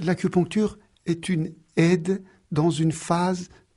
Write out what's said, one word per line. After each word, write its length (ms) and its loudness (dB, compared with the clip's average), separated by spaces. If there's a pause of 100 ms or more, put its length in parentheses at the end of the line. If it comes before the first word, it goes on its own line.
l'acupuncture 720 0 (280)
est 240 -2
une 240 -2 (240)
aide 440 2 (300)
dans 180 2
une 220 2
phase 580 -2 (280)